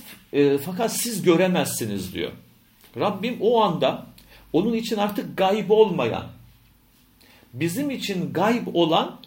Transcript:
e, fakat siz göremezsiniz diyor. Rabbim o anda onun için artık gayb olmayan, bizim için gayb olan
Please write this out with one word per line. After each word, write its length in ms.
e, 260
fakat 380
siz 260
göremezsiniz 920
diyor. 180
Rabbim 440
o 220
anda 440
onun 220
için 220
artık 400
gayb 340
olmayan, 560
bizim 380
için 420
gayb 420
olan 520